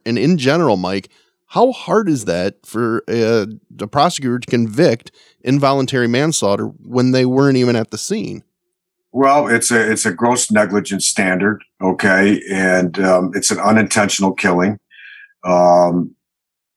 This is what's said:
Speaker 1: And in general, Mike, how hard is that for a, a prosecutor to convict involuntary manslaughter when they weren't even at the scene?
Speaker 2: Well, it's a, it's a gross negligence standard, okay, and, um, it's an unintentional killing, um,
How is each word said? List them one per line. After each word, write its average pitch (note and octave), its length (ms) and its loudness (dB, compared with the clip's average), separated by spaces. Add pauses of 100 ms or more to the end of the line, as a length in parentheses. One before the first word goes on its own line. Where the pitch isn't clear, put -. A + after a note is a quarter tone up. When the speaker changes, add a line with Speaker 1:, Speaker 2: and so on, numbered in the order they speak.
Speaker 1:
And A#2 120 -2
in D#3+ 200 2
general, C3+ 400 0
Mike, F#2+ 320 -6 (380)
how A#3+ 260 0
hard G3+ 340 -2
is C3+ 160 -2
that F2+ 420 -4
for A#2 440 -4
a, A2+ 380 0 (340)
a G#2+ 60 -8
prosecutor C#3 520 0
to - 100 -14
convict A#2 640 0 (300)
involuntary C3+ 680 0
manslaughter A#2 600 0
when B2 440 -2
they B2+ 140 2
weren't C3+ 320 2
even B2 180 2
at A2 160 -2
the G#2+ 60 -8
scene? G3 460 -8 (720)
Speaker 2:
Well, C#3 320 2
it's A#2 220 0
a, A2 220 2
it's A2 160 -2
a G2 40 -2
gross A#2 380 -2
negligence G2 560 0
standard, G2 580 -2 (160)
okay, F#2+ 640 2 (100)
and, F#2 480 0
um, F#2 360 2
it's F#2+ 160 -4
an F#2+ 80 -6
unintentional G2+ 720 0
killing, F#2 460 -2 (640)
um, F2+ 720 2 (600)